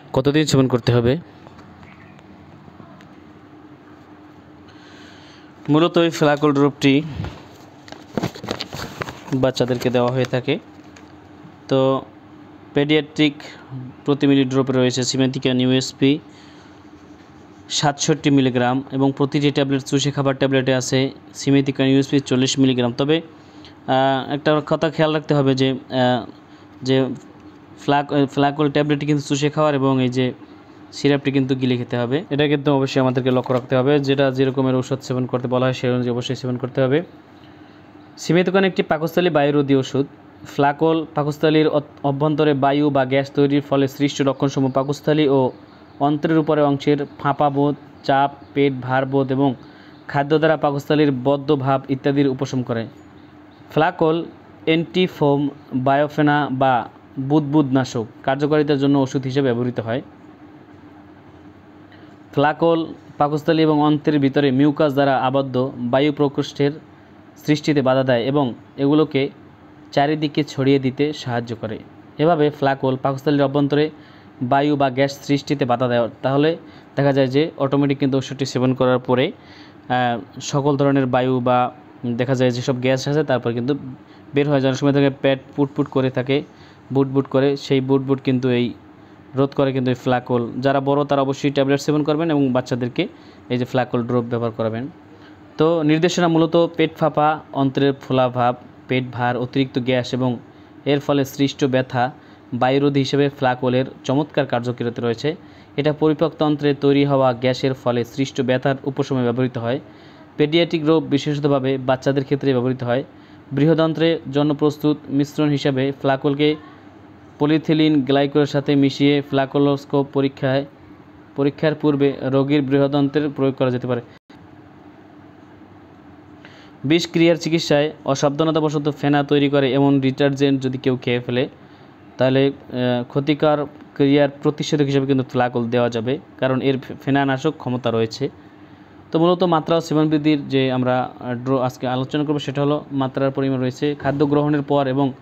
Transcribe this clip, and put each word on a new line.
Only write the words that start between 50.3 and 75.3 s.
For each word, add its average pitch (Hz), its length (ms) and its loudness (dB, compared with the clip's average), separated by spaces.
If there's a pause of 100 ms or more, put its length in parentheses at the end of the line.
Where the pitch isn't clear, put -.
দ্বারা 156 200 2
পাকস্থলীর 147 540 0 (120)
বদ্ধ 139 320 0
ভাব 135 340 0
ইত্যাদির 139 380 0
উপশম 131 360 -4
করে। 113 240 -6 (840)
ফ্লাকল 165 540 0 (400)
অ্যান্টিফোম, 156 840 0 (260)
বায়োফেনা 147 760 2
বা 131 380 0 (300)
বুদবুদ 143 520 0
নাশক 127 340 0 (180)
কার্যকারিতার 147 560 2
জন্য 139 180 4
ওষুধ 135 260 0
হিসেবে 135 300 0
ব্যবহৃত 120 260 -2
হয়। 113 220 -4 (2250)
ফ্লাকল 160 600 0 (240)
পাকস্থলী 151 460 2
এবং 151 180 4
অন্ত্রের 151 380 2
ভিতরে 139 320 2
মিউকাস 143 420 2
দ্বারা 139 240 2
আবদ্ধ 131 600 0
বায়ু 131 360 2
প্রকোষ্ঠের 143 580 0 (760)
সৃষ্টিতে 147 360 0
বাধা 131 220 2
দেয় 123 200 2
এবং 135 300 0 (240)
এগুলোকে 143 520 2 (600)
চারিদিকে 151 520 0
ছড়িয়ে 139 360 0
দিতে 131 340 -2
সাহায্য 120 420 -6
করে। 107 240 -10 (380)
এভাবে 151 320 2
ফ্লাকল 135 520 0
পাকস্থলীর 139 400 0
অভ্যন্তরে 143 480 2 (540)
বায়ু 139 320 2
বা 139 140 2
গ্যাস 139 380 -2
সৃষ্টিতে 139 380 0